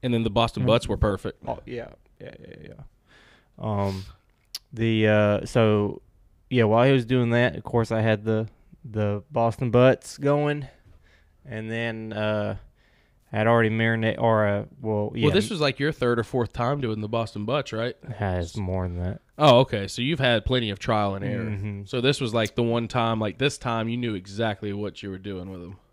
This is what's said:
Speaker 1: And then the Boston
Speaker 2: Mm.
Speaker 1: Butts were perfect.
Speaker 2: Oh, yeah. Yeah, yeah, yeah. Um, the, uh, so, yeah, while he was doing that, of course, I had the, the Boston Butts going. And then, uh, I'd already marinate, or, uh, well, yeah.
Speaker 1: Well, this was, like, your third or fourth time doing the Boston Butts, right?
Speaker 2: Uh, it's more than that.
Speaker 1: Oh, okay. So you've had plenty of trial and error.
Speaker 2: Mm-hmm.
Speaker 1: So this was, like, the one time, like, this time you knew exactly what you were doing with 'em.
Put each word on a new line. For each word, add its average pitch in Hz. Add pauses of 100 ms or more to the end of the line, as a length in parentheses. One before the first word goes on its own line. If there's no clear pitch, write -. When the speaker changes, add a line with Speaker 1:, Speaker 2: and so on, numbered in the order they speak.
Speaker 1:
And 123
then 113
the 113
Boston 117
Speaker 2:
Mm. 127
Speaker 1:
Butts 117
were 101
perfect. -
Speaker 2:
Oh, -
yeah. 117 (340)
Yeah, -
yeah, -
yeah. - (840)
Um, 98 (640)
the, 110
uh, 104
so, 107 (480)
yeah, 120
while 113
he 139
was 127
doing 120
that, 120
of -
course, 113
I 113
had 110
the, 110 (360)
the 104
Boston 117
Butts 123
going. 147 (800)
And 110
then, 113
uh, 104 (760)
I'd 110
already 113
marinate, 113
or, 110
uh, 101 (140)
well, 104
yeah. 120
Speaker 1:
Well, 143
this 208
was, 190
like, 143
your 147
third 120
or 117
fourth 120
time 131
doing 110
the 107
Boston 107
Butts, 131
right? 113 (100)
Speaker 2:
Uh, 98
it's 85
more 92
than 87
that. 90 (160)
Speaker 1:
Oh, 139
okay. 104
So -
you've 139
had 120
plenty 123
of 98
trial 104
and 98
error. 117
Speaker 2:
Mm-hmm. 101
Speaker 1:
So 123
this 135
was, 113
like, 110
the 120
one 117
time, 113
like, 107
this 135
time 113
you 117
knew 120
exactly 101
what 101
you 101
were 95
doing 95
with 90
'em. 87 (180)